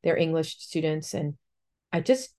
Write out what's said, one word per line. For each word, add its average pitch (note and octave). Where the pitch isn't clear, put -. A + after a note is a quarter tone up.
they're E3
English D#3+
students. D#3
And D3
I E3+
just C4